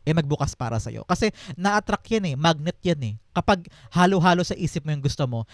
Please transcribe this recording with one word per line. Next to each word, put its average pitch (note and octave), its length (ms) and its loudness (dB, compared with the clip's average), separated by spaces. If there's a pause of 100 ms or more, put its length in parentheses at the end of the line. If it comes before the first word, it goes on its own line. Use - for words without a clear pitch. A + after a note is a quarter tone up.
eh D#3 120 0
magbukas D3 400 -2
para A2+ 240 -4
sa'yo. A2+ 240 -10
Kasi - 280 0 (280)
na-attract G#3 480 0
yan A3 240 0
eh, - 80 -4
magnet E3 400 0
yan E3 240 0
eh. G#2+ 100 -4 (160)
Kapag F#3 380 0 (260)
halo-halo F3+ 480 4
sa - 160 -4
isip D#3+ 240 -4
mo D3+ 80 -8
yung C#3+ 140 -4
gusto C#3+ 240 0
mo, A2+ 260 -6